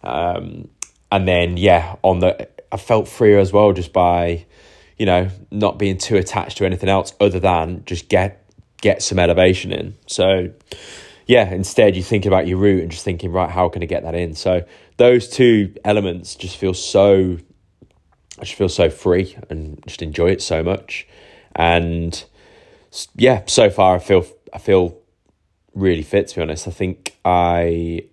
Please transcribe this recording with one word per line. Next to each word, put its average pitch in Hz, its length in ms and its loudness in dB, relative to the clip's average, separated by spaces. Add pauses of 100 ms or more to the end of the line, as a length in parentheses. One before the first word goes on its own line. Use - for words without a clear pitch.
Um, 85 680 -8 (420)
and 95 160 0
then, 87 300 0
yeah, 87 440 2
on 92 180 2
the, 90 280 0 (240)
I 110 60 -8
felt - 320 -2
freer 104 300 4
as 92 120 2
well 104 220 4
just 87 180 -6
by, 87 540 0 (520)
you 113 80 -4
know, 92 240 2 (220)
not 104 260 -2
being 98 200 -2
too - 180 -4
attached - 440 -2
to 101 60 0
anything 92 220 -2
else 95 320 0
other 92 220 0
than 87 440 -2
just - 220 -10
get, 98 420 -2 (300)
get - 240 0
some 92 160 -4
elevation 92 540 2
in. - 220 -10 (120)
So, 92 440 0 (760)
yeah, 110 260 4
instead 95 440 2
you're 90 80 -6
thinking 101 240 -2
about 92 180 2
your 92 100 -2
route 95 260 2
and 82 80 -8
just - 120 -16
thinking, 87 300 -6
"Right, 90 160 -2
how 90 180 -2
can 87 160 -6
I - 20 -6
get 82 180 -6
that 82 120 -8
in?" 85 200 -6
So 90 280 -2 (320)
those 123 320 4
two 110 460 2 (100)
elements 95 520 -4
just - 200 -14
feel 92 180 -4
so, 95 640 2 (1000)
I - 40 -12
just - 100 -12
feel 95 160 -2
so 85 200 2
free 90 460 -2 (140)
and 78 380 -12
just - 140 -16
enjoy 82 280 -2
it 95 120 -2
so 80 220 -4
much. - 440 -6 (500)
And 85 640 -2 (720)
s-, - 240 -14
yeah, 127 320 2
so 107 220 4
far 92 260 4
I 87 40 -2
feel, 92 280 0 (260)
I - 40 -16
feel 90 420 0 (760)
really 90 300 -2
fit, - 240 -2
to - 80 -16
be 87 60 -6
honest. 78 260 -8
I 87 40 -12
think - 520 -10
I 85 880 -2